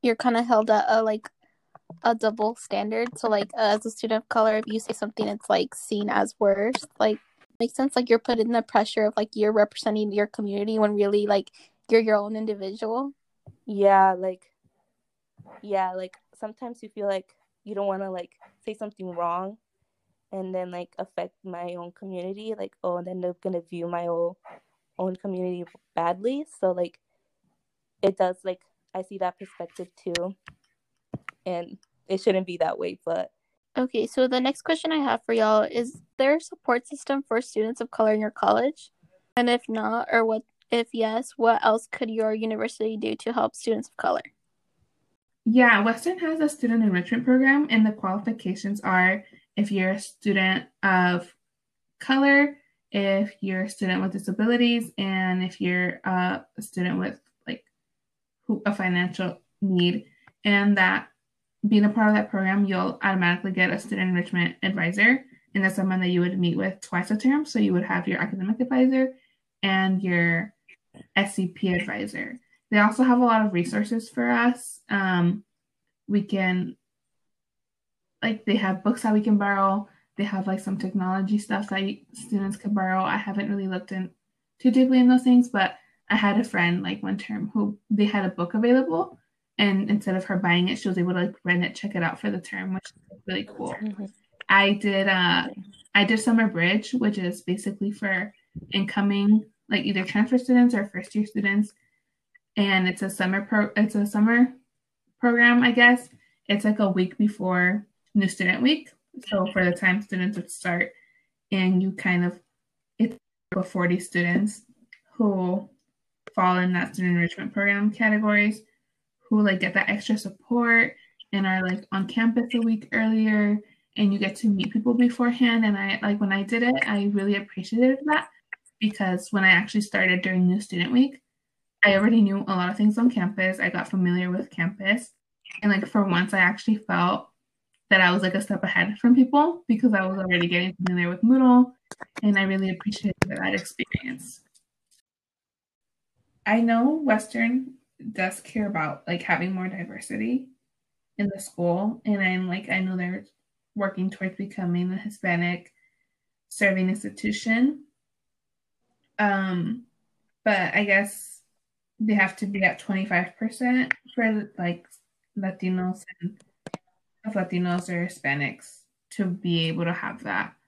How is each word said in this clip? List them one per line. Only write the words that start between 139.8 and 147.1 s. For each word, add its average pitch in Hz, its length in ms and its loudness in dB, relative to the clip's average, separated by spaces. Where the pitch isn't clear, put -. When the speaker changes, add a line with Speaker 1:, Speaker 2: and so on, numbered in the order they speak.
Speaker 3:
I 190 120 2
was 190 120 -2
already 180 300 2
getting 180 280 0
familiar 180 340 0
with 180 120 -4
Moodle, 254 520 6
and 202 160 4
I 196 40 2
really 190 260 0
appreciated 202 460 -4
that 98 260 -4
experience. - 880 -8
I 220 160 2
know 233 340 4
Western 240 800 -2